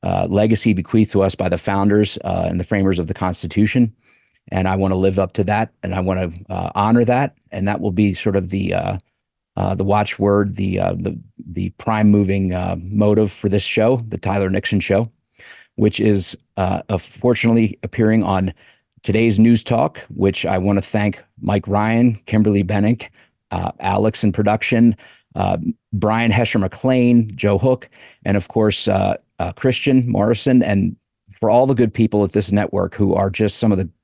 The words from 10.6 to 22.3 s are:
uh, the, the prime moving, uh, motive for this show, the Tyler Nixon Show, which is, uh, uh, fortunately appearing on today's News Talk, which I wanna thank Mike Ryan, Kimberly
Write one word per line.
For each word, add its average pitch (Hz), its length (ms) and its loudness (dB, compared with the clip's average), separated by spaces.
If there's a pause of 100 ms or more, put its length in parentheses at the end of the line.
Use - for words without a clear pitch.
uh, 90 140 -2
the, 87 260 -6 (260)
the 92 260 -8
prime 107 380 0
moving, 98 440 2
uh, 90 260 -4
motive 104 520 2
for - 180 -4
this 98 140 0
show, 117 340 0 (100)
the 104 100 -10
Tyler 98 320 -2
Nixon 98 300 -2
Show, 104 320 0 (640)
which 107 240 0
is, 104 380 0 (200)
uh, 92 320 -2
uh, 98 80 -2
fortunately 113 840 0
appearing 110 400 2
on 92 300 -2 (500)
today's 110 360 0
News 113 240 6
Talk, 127 360 0 (100)
which 95 360 -2
I 92 120 0
wanna 98 240 0
thank 104 400 -2 (200)
Mike 98 260 -2
Ryan, 113 480 2 (100)
Kimberly 104 380 2